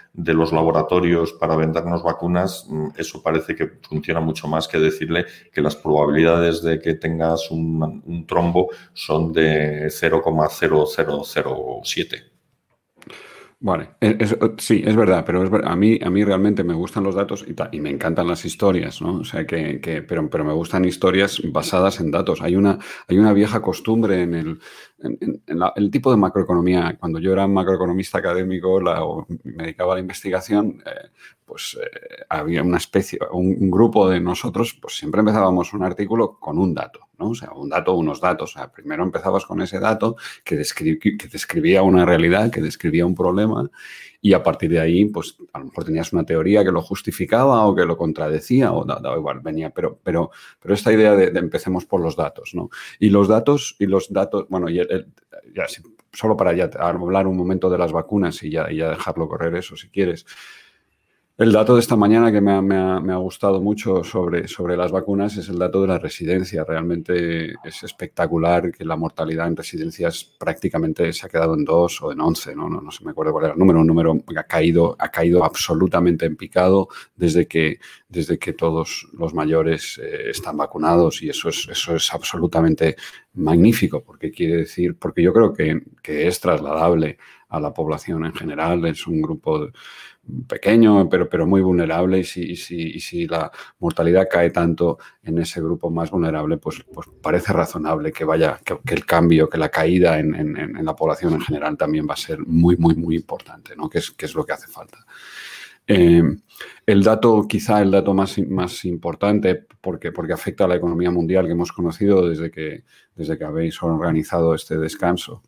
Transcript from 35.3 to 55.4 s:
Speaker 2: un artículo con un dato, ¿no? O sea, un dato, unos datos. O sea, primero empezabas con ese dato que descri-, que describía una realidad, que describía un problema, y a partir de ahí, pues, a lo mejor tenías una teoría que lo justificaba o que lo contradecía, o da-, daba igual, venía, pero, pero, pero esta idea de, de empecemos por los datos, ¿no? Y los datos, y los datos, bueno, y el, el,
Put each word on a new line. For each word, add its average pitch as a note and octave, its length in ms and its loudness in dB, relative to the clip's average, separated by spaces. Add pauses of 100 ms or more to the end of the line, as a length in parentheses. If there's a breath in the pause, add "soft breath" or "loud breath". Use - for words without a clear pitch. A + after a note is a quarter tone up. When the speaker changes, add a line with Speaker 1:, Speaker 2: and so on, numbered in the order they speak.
Speaker 2:
un G2 100 -4
artículo G2+ 560 -2
con D#2 180 -6
un F2+ 160 2
dato, - 280 -10 (180)
¿no? G2+ 100 -4
O A#2 60 -4
sea, - 160 -16
un C#2 180 -12
dato, F2 240 0
unos D#2 260 0
datos. F2 360 -2
O - 40 -18
sea, C2+ 120 -14
primero D3+ 320 -8
empezabas - 420 -2
con F#2 160 -6
ese F#2+ 180 -6
dato G#2+ 360 0 (280 loud breath)
que D#2 160 -4
descri-, D#2+ 400 -4
que - 280 -2
describía E3 560 0
una F#2 200 6
realidad, F2 460 4
que - 120 -4
describía D#2+ 440 -2
un F2+ 80 0
problema, F#2 560 -2 (520 loud breath)
y G2 120 6
a F2 80 6
partir D#2+ 300 -2
de E2+ 80 2
ahí, E2+ 260 4
pues, - 320 -8 (160)
a C#2+ 60 -14
lo C2+ 60 -14
mejor - 200 -10
tenías D#2+ 280 -4
una E2+ 120 0
teoría F#2+ 380 4
que F#2 80 2
lo E2+ 100 0
justificaba A2+ 840 2
o F#2+ 80 4
que F2 100 4
lo E2 100 0
contradecía, E2 800 0
o E2 100 -2
da-, - 160 -6
daba C2 160 -6
igual, C#2+ 260 -6
venía, D#2 280 -8
pero, - 340 -6
pero, E2 280 -2 (280 loud breath)
pero F#2+ 140 -2
esta G#2+ 180 2
idea G#2+ 240 8
de, F#2 140 6
de F2 100 -2
empecemos F2+ 460 -4
por F#2 160 -2
los E2 140 -2
datos, - 400 -6
¿no? F2 160 -6 (280 loud breath)
Y G#2 120 6
los G2+ 160 6
datos, A#2 500 2
y G2+ 80 0
los F#2+ 260 0
datos, G2 380 -2
bueno, F2+ 180 -4
y E2+ 120 -2
el, F2+ 100 0
el, - 240 -6 (400)